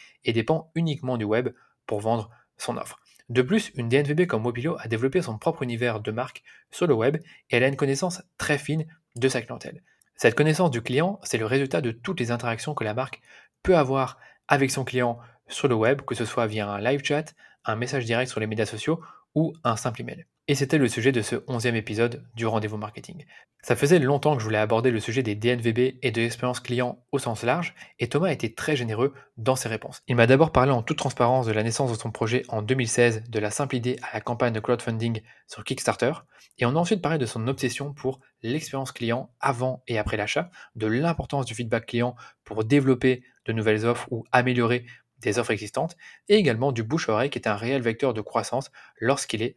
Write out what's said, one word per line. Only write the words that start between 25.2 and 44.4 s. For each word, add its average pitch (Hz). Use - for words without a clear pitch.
des 104
D 110
N 120
V 113
B 113
et 120
de 113
l'expérience 120
client 123
au 135
sens 117
large, 156
et 117
Thomas 165
a -
été 117
très -
généreux 120
dans 127
ses 120
réponses. -
Il 127
m'a 117
d'abord 135
parlé 135
en 120
toute 151
transparence 127
de 110
la 107
naissance 117
de 113
son 113
projet 117
en 110
deux 120
mille 123
seize, 113
de 110
la 104
simple 135
idée 123
à -
la 110
campagne 120
de 110
crowdfunding 117
sur -
Kickstarter, -
et 123
on 127
a 165
ensuite 175
parlé 156
de 117
son 113
obsession 135
pour 131
l'expérience 135
client 120
avant 127
et 113
après 107
l'achat, 123
de 110
l'importance 139
du 110
feedback 113
client 120
pour 107
développer 131
de 113
nouvelles 110
offres 120
ou 113
améliorer 120